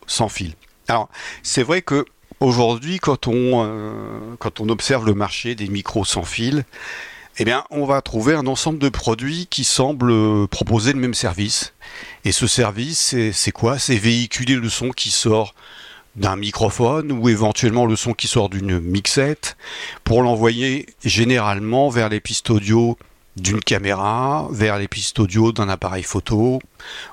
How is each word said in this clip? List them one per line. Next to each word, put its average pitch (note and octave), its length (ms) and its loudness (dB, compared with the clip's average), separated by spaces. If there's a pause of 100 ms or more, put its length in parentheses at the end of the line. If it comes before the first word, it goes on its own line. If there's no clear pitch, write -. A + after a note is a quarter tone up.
sans - 220 -2
fil. F2 280 -8 (340)
Alors, A2+ 180 0 (340)
c'est - 220 0
vrai E3+ 180 2
que C#3+ 220 0 (380)
aujourd'hui, B2 580 2
quand C3+ 280 -2
on, B2 360 2
euh, A2 760 -8
quand - 200 -6
on G#2+ 80 -2
observe A2+ 380 0
le G#2+ 80 6
marché G#2 420 -2
des G#2 140 -6
micros G2+ 340 -4
sans F#2 200 -2
fil, B2+ 420 -2 (720)
eh A2+ 60 -2
bien, B2 260 0
on D3 160 -2
va C#3 160 2
trouver A#2 320 0
un C#3+ 140 0
ensemble D3+ 320 -2
de C#3 80 2
produits C3+ 640 -2
qui C3 160 -2
semblent, C3 460 2
euh, G#2+ 360 4
proposer A2 460 0
le C#3 60 -2
même B2 140 0
service. G2+ 600 -2 (500)
Et F#2+ 80 0
ce B2+ 160 2
service, A#2+ 500 0
c'est, A2+ 360 0
c'est - 180 -2
quoi ? B2 260 0
C'est B2 200 0
véhiculer A#2+ 580 0
le A#2 140 -2
son A#2+ 220 -2
qui - 200 -4
sort A2 420 2 (600)
d'un G2 220 0
microphone A#2+ 720 0
ou A#2+ 160 2
éventuellement A2+ 580 4
le A2+ 120 2
son A#2 160 -2
qui - 160 -4
sort G2+ 180 2
d'une F#2+ 320 -2
mixette G2+ 800 -2 (480)
pour A#2 180 6
l'envoyer A#2+ 640 2 (180)
généralement A#2 840 2
vers A#2 180 0
les G#2 140 -2
pistes - 280 -6
audio A2+ 480 4 (380)
d'une G2 240 -2
caméra, G#2+ 880 0
vers G#2 300 0
les G2 80 -4
pistes - 320 -4
audio A2 320 4
d'un G#2+ 160 -2
appareil F#2 360 -4
photo A#2 580 0 (520)